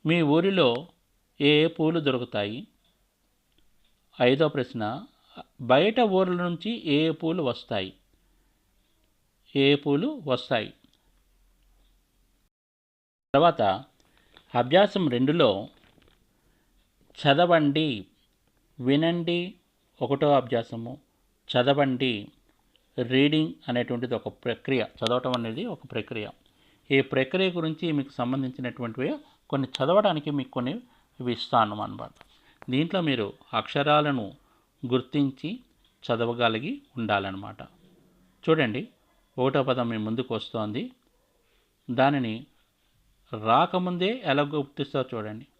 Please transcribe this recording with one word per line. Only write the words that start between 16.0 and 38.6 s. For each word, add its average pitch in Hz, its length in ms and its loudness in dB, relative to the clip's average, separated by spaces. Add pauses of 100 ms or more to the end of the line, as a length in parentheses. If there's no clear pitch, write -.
చదవండి, 151 880 4 (720)
వినండి, 170 760 0 (480)
ఒకటో 143 300 2
అభ్యాసము, 120 680 -2 (520)
చదవండి, 131 800 2 (680)
రీడింగ్ 143 560 2 (140)
అనేటువంటిది 120 460 -2
ఒక 107 140 -6
ప్రక్రియ, 120 540 -4
చదవటం 123 500 -2
అనేది 120 320 -6
ఒక 214 140 -8 (120)
ప్రక్రియ. 107 380 -8 (640)
ఈ 135 100 6
ప్రక్రియ 135 500 0
గురించి 160 420 -4
మీకు 143 180 -2
సంబంధించినటువంటివి 127 1080 -4 (320)
కొన్ని 135 180 -2
చదవడానికి 160 640 2
మీకు 139 200 -4
కొన్ని 127 240 -4 (460)
ఇవి 123 120 -2
ఇస్తాను 107 500 0
అన్నమాట. 101 280 -10 (600)
దీంట్లో 165 300 0
మీరు 123 340 -2 (200)
అక్షరాలను 143 800 0 (520)
గుర్తించి 139 720 -2 (420)
చదవగలిగి 120 800 -2 (140)
ఉండాలన్నమాట. 101 640 -4 (840)
చూడండి, 151 440 0 (500)